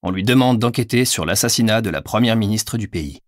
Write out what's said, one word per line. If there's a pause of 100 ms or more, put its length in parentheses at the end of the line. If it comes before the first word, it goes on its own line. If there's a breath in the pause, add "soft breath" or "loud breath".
On
lui
demande
d'enquêter
sur
l'assassinat
de
la
première
ministre
du
pays.